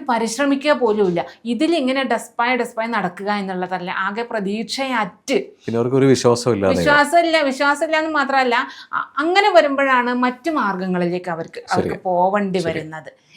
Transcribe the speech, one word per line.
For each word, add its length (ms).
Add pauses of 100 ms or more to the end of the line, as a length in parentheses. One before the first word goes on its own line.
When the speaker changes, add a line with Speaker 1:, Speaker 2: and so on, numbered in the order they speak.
Speaker 1:
പരിശ്രമിക്കുക 640
പോലുമില്ല. 520 (200)
ഇതിലിങ്ങനെ 600
ഡസ്പായി, 520
ഡസ്പായി 320
നടക്കുക 420
എന്നുള്ളതല്ല, 600
ആകെ 320
പ്രതീക്ഷയറ്റ്. 1120
Speaker 2:
പിന്നെ 440
അവർക്ക് 180
ഒരു 100
വിശ്വാസം 460
ഇല്ലാതെ 220
Speaker 1:
വിശ്വാസമില്ല, 680
വിശ്വാസമില്ല 540
എന്ന് 140
മാത്രമല്ല, 580 (240)
അ-, 260
അങ്ങനെ 320
വരുമ്പോഴാണ് 640
മറ്റു 360
മാർഗങ്ങളിലേക്ക് 800
അവർക്ക്, 280
അവർക്ക് 300
Speaker 2:
ശരിയാ. 160
Speaker 1:
പോവേണ്ടി 540
Speaker 2:
ശരിയാ. 160
Speaker 1:
വരുന്നത്. 380 (240)